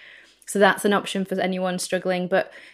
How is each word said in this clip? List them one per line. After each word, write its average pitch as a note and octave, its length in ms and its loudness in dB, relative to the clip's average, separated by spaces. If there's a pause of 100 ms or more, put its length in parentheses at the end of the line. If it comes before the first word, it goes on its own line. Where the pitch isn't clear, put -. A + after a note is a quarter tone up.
(460)
So - 140 -2
that's G3 260 4
an G3+ 80 4
option F#3+ 320 -2
for F#3+ 160 -6
anyone F#3 360 -2
struggling, F3+ 520 -2
but F#3 240 0 (200)